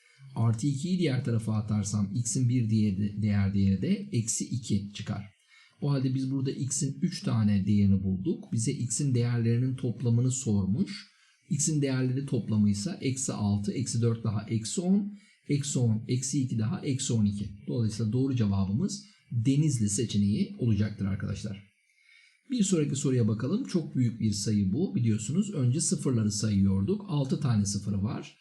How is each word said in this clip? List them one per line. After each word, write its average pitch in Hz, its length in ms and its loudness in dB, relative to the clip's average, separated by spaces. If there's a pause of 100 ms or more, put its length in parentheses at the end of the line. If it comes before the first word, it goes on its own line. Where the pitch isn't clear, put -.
(360)
Artı 113 320 2
ikiyi 175 320 0
diğer 131 240 2
tarafa 110 320 0
atarsam 104 600 0
x'in 123 340 0
bir 120 200 2
diğer, 104 520 2
diğer 101 320 2
değeri 98 280 4
de 196 300 0
eksi - 340 -2
iki - 480 -4
çıkar. 101 380 -8 (500)
O 143 100 0
halde 135 240 0
biz 131 160 -2
burada 135 200 -2
x'in - 500 -4
üç - 220 -4
tane 104 420 2
değerini 101 380 4
bulduk. 95 500 -2
Bize 117 180 0
x'in 135 440 -2
değerlerinin 120 600 0
toplamını 123 560 0
sormuş. 104 760 0 (420)
X'in 147 320 0
değerleri 131 440 0
toplamı 107 440 2
ise 101 320 -2
eksi 127 320 -2
altı, 104 380 0
eksi 127 300 -2
dört 113 220 0
daha 107 260 -2
eksi 113 320 -2
on, 196 360 0 (320)
eksi 143 300 0
on, 110 280 2
eksi 131 340 -2
iki 113 180 -2
daha 110 220 -2
eksi 131 320 -2
on 107 120 4
iki. 101 240 -2 (180)
Dolayısıyla 110 460 -2
doğru 131 220 2
cevabımız 101 720 0 (260)
Denizli 123 580 2
seçeneği 104 720 0
olacaktır 104 460 0
arkadaşlar. 98 640 -6 (800)
Bir 240 120 2
sonraki 156 320 2
soruya 127 320 2
bakalım. 131 360 -2
Çok 156 320 -4
büyük 120 240 0
bir 107 120 0
sayı 101 400 0
bu. 160 240 -2
Biliyorsunuz 127 580 0
önce 131 280 2
sıfırları 120 500 0
sayıyorduk. 98 760 2
Altı 147 320 0
tane 107 260 2
sıfırı 101 380 -2
var. - 380 -6